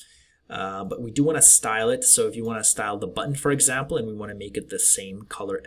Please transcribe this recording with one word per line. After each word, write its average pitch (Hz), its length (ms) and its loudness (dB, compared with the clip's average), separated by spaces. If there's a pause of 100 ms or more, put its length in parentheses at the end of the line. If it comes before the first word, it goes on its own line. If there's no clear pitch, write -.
(500)
Uh, 95 340 -8
but 98 180 -8
we 120 80 -8
do 139 140 2
wanna 156 180 2
style 110 480 6
it. 127 140 0
So - 240 4
if 107 80 -8
you 113 80 -6
wanna 113 200 -4
style 104 340 0
the 101 100 -6
button, 110 260 -4
for 143 180 0
example, 139 460 0
and 113 80 -4
we 107 80 -8
wanna 104 220 -10
make 101 220 -12
it 98 120 -8
the 98 80 -6
same 98 460 0
color 98 440 -8